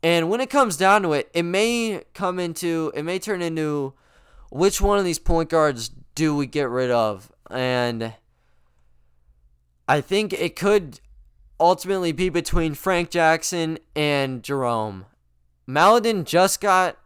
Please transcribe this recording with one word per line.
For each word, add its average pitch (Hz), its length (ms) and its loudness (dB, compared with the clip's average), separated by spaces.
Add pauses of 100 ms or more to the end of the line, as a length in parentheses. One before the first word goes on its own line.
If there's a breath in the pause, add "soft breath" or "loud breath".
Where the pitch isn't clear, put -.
And 170 240 2
when 226 100 0
it 262 120 -4
comes 240 260 2
down 196 240 4
to 170 120 0
it, - 200 -2
it 170 80 0
may 214 600 -2 (100)
come 185 240 -4
into, 165 560 -4
it 147 80 -6
may 175 160 -4
turn 185 240 -6
into 151 540 -4 (560 soft breath)
which 185 280 0
one 202 200 2
of 196 40 0
these 175 140 -2
point 165 320 0
guards 143 400 0 (240)
do 156 220 0
we 143 100 0
get 135 240 -2
rid 123 220 0
of? 107 400 0 (180)
And 120 640 -2 (1700)
I 143 140 2
think 196 300 -2
it 170 240 -4
could 190 440 0 (600)
ultimately 180 520 0
be 180 180 -2
between 165 460 0
Frank 175 340 -2
Jackson 165 720 0 (160)
and 139 480 -2
Jerome. 113 640 -4 (580)
Maledon 202 580 4
just 180 380 2
got 185 440 2